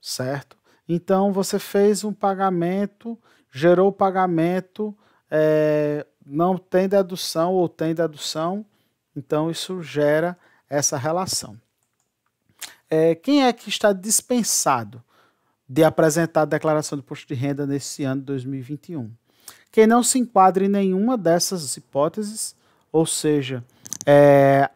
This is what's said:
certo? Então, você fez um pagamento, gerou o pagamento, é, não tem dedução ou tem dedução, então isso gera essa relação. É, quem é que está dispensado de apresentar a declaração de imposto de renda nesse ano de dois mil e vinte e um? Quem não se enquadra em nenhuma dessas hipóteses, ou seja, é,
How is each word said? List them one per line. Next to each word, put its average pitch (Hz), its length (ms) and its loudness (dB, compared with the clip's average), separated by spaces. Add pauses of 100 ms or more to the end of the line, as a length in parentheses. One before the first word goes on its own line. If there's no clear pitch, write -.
certo? - 560 -8 (320)
Então, 190 420 0
você 196 260 -4
fez 202 460 0
um 214 80 -6
pagamento, 196 1040 -4 (320)
gerou 175 380 4
o 196 60 0
pagamento, 185 1000 -2 (360)
é, 151 760 0 (200)
não 170 320 0
tem 185 320 0
dedução 180 640 -2
ou 180 160 0
tem 160 260 -4
dedução, 165 720 -6 (500)
então 151 340 -4
isso 180 320 -10
gera 151 560 0 (320)
essa 143 280 -2
relação. 156 580 -6 (1300)
É, 160 260 2
quem 269 300 0
é 240 80 2
que 240 160 -12
está 208 240 0
dispensado 160 1080 -2 (680)
de 131 120 0
apresentar 160 600 2
a 151 40 2
declaração 151 520 -2
de 135 80 -12
imposto - 200 -16
de 147 100 -10
renda 139 300 -4
nesse 139 380 -6
ano 135 160 -4
de 135 60 -12
dois 135 180 -8
mil 135 160 -10
e 131 40 -12
vinte 143 260 -14
e 170 80 -10
um? 113 120 -10 (600)
Quem 220 160 6
não 233 160 4
se 262 160 0
enquadra 190 460 4
em - 20 0
nenhuma 202 500 0
dessas 170 600 -2
hipóteses, 202 760 -6 (380)
ou 160 140 2
seja, 135 580 -2 (420)
é, 139 720 6